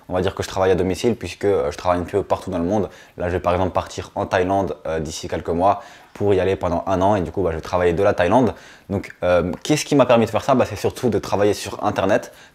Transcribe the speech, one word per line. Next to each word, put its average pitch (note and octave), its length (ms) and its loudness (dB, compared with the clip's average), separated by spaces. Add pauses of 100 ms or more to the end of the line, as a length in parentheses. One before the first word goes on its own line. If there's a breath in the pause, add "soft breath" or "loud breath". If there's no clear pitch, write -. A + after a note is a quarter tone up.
On - 40 -8
va F2+ 60 2
dire F#2 160 -2
que F#2+ 80 -4
je - 60 -8
travaille F#2+ 220 2
à F#2 40 4
domicile F#2 400 0
puisque, - 300 -8
euh, D#2 260 2
je - 60 -8
travaille F2+ 240 0
un - 20 -2
peu F#2+ 180 -2
partout F#2 300 -4
dans F2+ 60 -4
le E2+ 80 0
monde. G2 240 0 (260 loud breath)
Là, F2+ 140 -4
je F2 60 -2
vais F2 40 0
par F2 140 0
exemple F2+ 180 0
partir - 440 -6
en G2 100 -2
Thaïlande, F#2 500 0 (100)
euh, D#2+ 140 -4
d'ici D#2 300 -8
quelques E2+ 180 -6
mois F#2 340 2 (320 loud breath)
pour G#2 200 0
y F#2 80 2
aller F#2+ 160 2
pendant F2 300 -2
un F#2 140 0
an G2+ 140 4
et F#2+ 60 0
du D#2+ 100 -6
coup, G2 100 -4
bah, E2+ 100 0
je D#2+ 40 -4
vais D#2 60 -8
travailler F2+ 320 2
de E2 100 0
la G2+ 100 4
Thaïlande. F#2+ 400 2 (360 loud breath)
Donc, F#2+ 340 -6
euh, F2 300 2 (100)
qu'est-ce D3+ 220 0
qui D3 100 0
m'a C3 100 6
permis A#2 200 6
de G#2 40 -2
faire G#2+ 140 -2
ça ? C#3 120 2
Bah, A#2 120 4
c'est G#2 80 -10
surtout A2 320 -2
de G#2 100 0
travailler G2+ 360 0
sur - 280 -10
Internet. G#2 520 0 (220 loud breath)